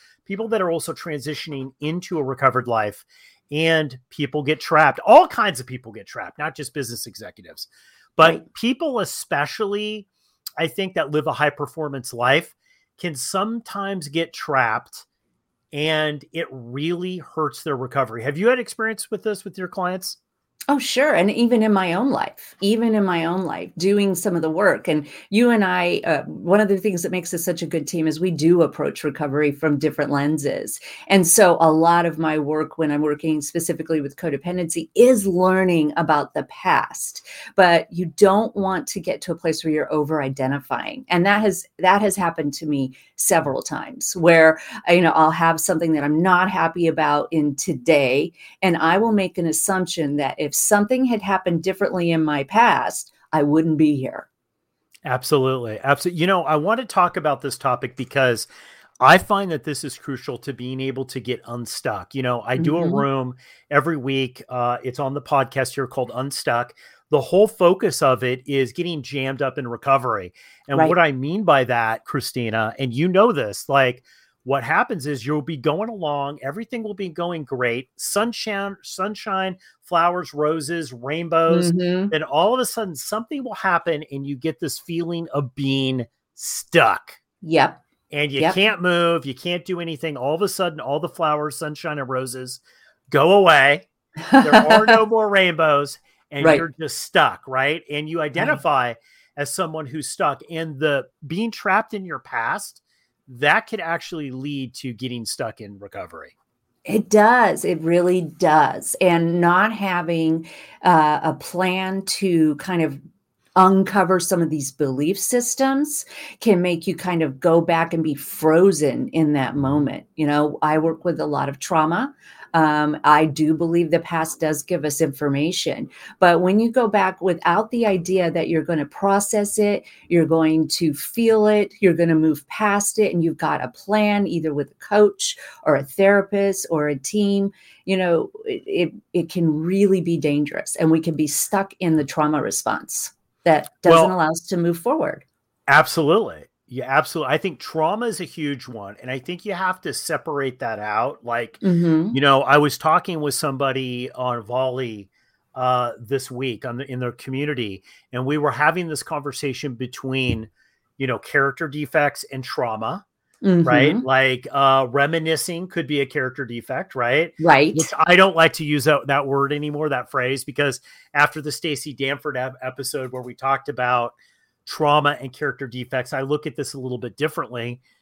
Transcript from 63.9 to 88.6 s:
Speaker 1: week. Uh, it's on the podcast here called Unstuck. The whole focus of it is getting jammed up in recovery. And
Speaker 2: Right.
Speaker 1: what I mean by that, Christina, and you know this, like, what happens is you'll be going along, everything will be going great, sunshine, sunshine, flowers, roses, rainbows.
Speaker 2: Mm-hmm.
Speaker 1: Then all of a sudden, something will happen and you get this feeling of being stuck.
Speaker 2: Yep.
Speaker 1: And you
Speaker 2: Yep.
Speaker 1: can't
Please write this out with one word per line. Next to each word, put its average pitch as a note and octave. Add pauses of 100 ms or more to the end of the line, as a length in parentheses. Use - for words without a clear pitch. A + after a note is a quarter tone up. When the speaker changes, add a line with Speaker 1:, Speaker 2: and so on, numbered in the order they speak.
Speaker 1:
week. C3
Uh, A#2+
it's B2+
on C3+
the C#3
podcast C3
here C3
called B2
Unstuck. B2 (360)
The D3
whole G3
focus F3+
of C3
it B2+
is C3+
getting E3+
jammed C3+
up C3+
in C3
recovery. A#2 (340)
And C#3
Speaker 2:
Right. D#3+
Speaker 1:
what F3
I D#3+
mean D3
by C#3+
that, A2+
Christina, A2+
and C3
you D3
know G3
this, A2+
like, C3 (400)
what C3
happens E3
is C3+
you'll D3+
be D3+
going D#3
along, D3
everything G#3+
will G#3
be F#3+
going E3+
great, B2+
sunshine, G3+
sunshine, F#3+ (260)
flowers, F3
roses, D3+
rainbows. E3
Speaker 2:
Mm-hmm. F3+
Speaker 1:
Then D#3
all F3
of B3+
a B3+
sudden, G3
something A#3+
will -
happen E3+
and C#3
you C#3+
get D#3
this D#3
feeling E3+
of C#3
being C3+ (260)
stuck. - (320)
Speaker 2:
Yep. F3+ (300)
Speaker 1:
And D3
you C#3
Speaker 2:
Yep. F3
Speaker 1:
can't G3